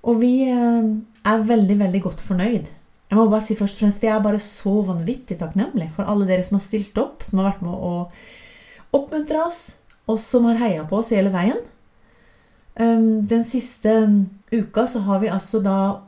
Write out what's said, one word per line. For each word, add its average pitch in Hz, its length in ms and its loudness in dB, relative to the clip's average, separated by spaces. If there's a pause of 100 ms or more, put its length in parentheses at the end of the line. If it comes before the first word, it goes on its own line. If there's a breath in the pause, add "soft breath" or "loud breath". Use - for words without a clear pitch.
Og 233 160 2
vi, 254 300 2
eh, 233 420 2 (320)
er 220 200 2
veldig, 208 340 2
veldig 190 240 0
godt - 180 -8
fornøyd. 185 480 -2 (420)
Jeg 202 80 2
må 220 120 6
bare 214 120 2
si 214 140 -2
først 202 200 -2
og 214 120 2
fremst, 202 140 0
vi 226 60 0
er 214 120 0
bare 208 200 0
så 202 440 -2
vanvittig 180 560 -6
takknemlige 175 520 -4
for 196 120 -6
alle 202 220 0
dere 185 180 2
som 196 160 0
har 196 60 -6
stilt 208 320 -6
opp, - 260 -4
som 190 160 -2
har 196 140 0
vært - 80 -10
med 175 100 -6
å 175 380 -6 (840 loud breath)
oppmuntre 302 520 -2
oss, - 300 -8 (320)
og 220 120 0
som 233 260 2
har 233 100 4
heiet 180 340 -2
på 196 80 0
oss 233 120 -2
hele 196 200 2
veien. 190 300 0 (1160 soft breath)
Ehm, 226 480 2
den 226 180 2
siste 220 840 2 (240)
uka 233 360 0
så 247 160 -4
har 196 160 0
vi 214 80 0
altså 196 360 -2
da 196 440 0